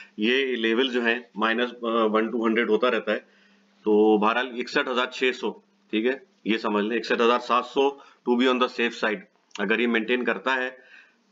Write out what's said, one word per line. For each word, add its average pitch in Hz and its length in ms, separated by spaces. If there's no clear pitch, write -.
ये 127 380
level 113 320
जो 120 120
है 117 140
minus, 113 340
अ, 110 160
वन 113 420
टू 113 160
हंड्रेड 113 240
होता 123 200
रहता 110 220
है। 117 140
तो 107 320
बहरहाल 113 400
इकसठ 131 300
हजार 127 260
छह 127 200
सौ, 113 180
ठीक 110 120
है, 131 160
ये 107 140
समझ 104 260
लें 117 120
इकसठ 117 240
हजार 117 200
सात 120 260
सौ 139 220
to 120 120
be 131 80
on 127 120
the 123 120
safe 117 240
side, 107 260
अगर 107 260
ये 120 80
maintain 117 360
करता 113 300
है 127 140